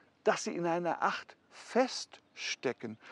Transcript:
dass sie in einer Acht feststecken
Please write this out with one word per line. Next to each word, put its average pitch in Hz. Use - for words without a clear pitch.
dass -
sie 180
in 170
einer 170
Acht -
feststecken -